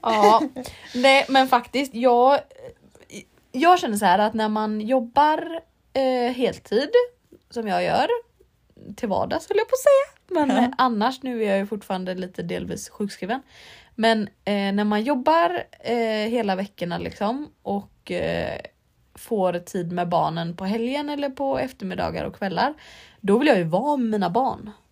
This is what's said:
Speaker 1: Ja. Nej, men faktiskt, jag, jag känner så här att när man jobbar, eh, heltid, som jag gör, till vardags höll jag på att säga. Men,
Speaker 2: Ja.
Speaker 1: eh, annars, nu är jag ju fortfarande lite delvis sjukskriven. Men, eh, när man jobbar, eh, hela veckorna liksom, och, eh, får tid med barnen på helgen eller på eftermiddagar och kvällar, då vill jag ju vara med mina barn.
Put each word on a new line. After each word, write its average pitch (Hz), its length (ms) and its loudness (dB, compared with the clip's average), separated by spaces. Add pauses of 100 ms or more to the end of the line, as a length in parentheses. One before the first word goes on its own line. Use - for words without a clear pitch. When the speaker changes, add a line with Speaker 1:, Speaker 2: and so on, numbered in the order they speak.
Speaker 1:
Ja. 220 380 6 (520)
Nej, 269 340 6
men 262 200 4
faktiskt, 254 460 0
jag, 247 460 6 (1120)
jag 339 260 6
känner 214 180 -2
så 208 80 -2
här 185 140 6
att 214 160 2
när 214 140 0
man 214 320 -2
jobbar, 302 800 0 (320)
eh, 254 400 0
heltid, 254 560 -2 (640)
som 226 180 -8
jag 180 160 0
gör, 247 240 0 (880)
till 233 120 -8
vardags - 400 -4
höll 415 100 0
jag 453 100 -2
på 523 60 0
att 523 40 -2
säga. 539 680 2
Men, 262 100 0
Speaker 2:
Ja. 233 60 2
Speaker 1:
eh, 247 60 2 (100)
annars, 247 440 0
nu 240 220 -6
är 208 60 -2
jag 196 80 2
ju 196 80 -2
fortfarande 185 480 -6
lite 185 280 -10
delvis 175 480 -8
sjukskriven. 208 520 -8 (520)
Men, 220 280 2 (220)
eh, 202 280 -2
när 208 120 0
man 208 180 0
jobbar, 311 600 0 (180)
eh, 233 140 -4 (360)
hela 214 260 0
veckorna 175 420 -8
liksom, 214 500 -6 (140)
och, - 480 -10
eh, - 500 -4 (540)
får 185 440 -2
tid 175 340 -6
med 175 160 -4
barnen 165 480 -2
på 190 80 -10
helgen 240 440 -4
eller 285 220 -6
på 269 280 -4
eftermiddagar 180 680 -6
och - 120 -10
kvällar, 202 380 -2 (460)
då 202 180 2
vill 285 100 2
jag 240 100 6
ju 175 60 0
vara 226 320 0
med 233 140 -2
mina 196 200 -2
barn. 220 400 -4 (220)